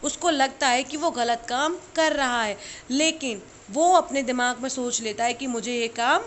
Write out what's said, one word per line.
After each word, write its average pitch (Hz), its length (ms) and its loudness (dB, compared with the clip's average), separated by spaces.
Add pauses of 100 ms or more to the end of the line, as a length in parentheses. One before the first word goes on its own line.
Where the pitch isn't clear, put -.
उसको 320 260 0
लगता 269 380 2
है 254 160 2
कि 277 140 -8
वो 320 140 0
गलत 233 380 -2
काम 294 260 0 (200)
कर 311 180 4
रहा 254 300 0
है, 202 140 -4 (340)
लेकिन 277 500 0 (300)
वो 320 220 4
अपने 277 300 4
दिमाग 247 380 0
में 262 80 -4
सोच 247 320 -4
लेता 214 220 -4
है 240 100 2
कि 254 140 -6
मुझे 240 260 -4
ये 233 160 -2
काम 262 380 0